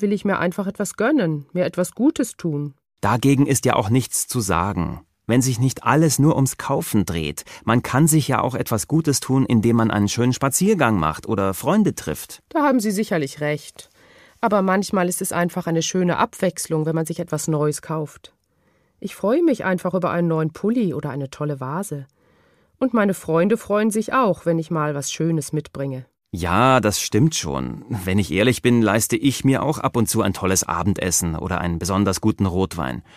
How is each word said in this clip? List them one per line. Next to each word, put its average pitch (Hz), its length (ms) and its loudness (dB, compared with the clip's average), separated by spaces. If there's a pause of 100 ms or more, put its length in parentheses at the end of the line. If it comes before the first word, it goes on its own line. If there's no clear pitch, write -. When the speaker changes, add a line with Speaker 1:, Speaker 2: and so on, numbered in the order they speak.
Speaker 1:
will 208 100 0
ich 208 140 -2
mir 196 140 0
einfach 180 260 -2
etwas 196 300 -6
gönnen, 196 580 0
mir 180 120 0
etwas 175 260 -2
Gutes 269 440 0
tun. 147 380 -4 (260)
Speaker 2:
Dagegen 127 460 4
ist 131 180 0
ja 127 120 2
auch 107 160 2
nichts - 360 0
zu 127 120 -4
sagen. 92 640 -2 (260)
Wenn 120 160 4
sich 123 160 0
nicht 127 240 -2
alles 143 340 2
nur 151 180 4
ums 131 220 0
Kaufen 135 480 -2
dreht, 80 400 -4 (180)
man 117 200 2
kann 151 240 2
sich 151 200 4
ja 113 140 0
auch 123 140 -2
etwas 117 320 -4
Gutes 147 320 0
tun, 131 260 2
indem 117 300 4
man 113 160 4
einen 104 160 2
schönen 123 260 0
Spaziergang 135 640 2
macht 78 300 0
oder 98 260 0
Freunde 185 400 0
trifft. - 560 -10
Speaker 1:
Da 302 140 -2
haben 269 160 2
Sie 208 100 -2
sicherlich 185 500 -4
recht. - 520 -8 (500)
Aber 208 220 2
manchmal 185 440 0
ist 180 140 -4
es 190 100 -6
einfach 175 360 -2
eine 165 160 0
schöne 180 340 0
Abwechslung, 160 720 -2
wenn 160 80 -2
man 160 100 -2
sich 165 140 -8
etwas 156 280 -6
Neues 151 360 0
kauft. - 500 -10 (680)
Ich - 160 -10
freue 262 280 0
mich 294 200 2
einfach 180 300 -2
über 175 160 0
einen 175 180 0
neuen 160 260 0
Pulli 208 420 -2
oder 147 160 -6
eine 135 180 -8
tolle 147 300 -6
Vase. 143 480 -8 (720)
Und 254 160 0
meine 202 180 2
Freunde 175 440 0
freuen 208 340 0
sich 214 200 -2
auch, 233 360 0
wenn 165 100 2
ich 160 140 -6
mal 151 240 -2
was 139 160 -6
Schönes 160 420 -2
mitbringe. 139 540 -6 (240)
Speaker 2:
Ja, 104 480 4
das 101 220 0
stimmt 107 320 2
schon. 65 560 -6
Wenn 95 300 -2
ich 78 120 0
ehrlich 110 300 2
bin, 120 220 4
leiste 110 320 2
ich 127 280 0
mir 135 200 2
auch 156 160 -2
ab 131 160 -2
und 113 120 2
zu 110 140 0
ein 98 120 0
tolles 92 300 0
Abendessen 85 720 -2
oder 92 240 -4
einen 85 200 -2
besonders 95 420 0
guten 104 240 0
Rotwein. 82 560 -2 (160)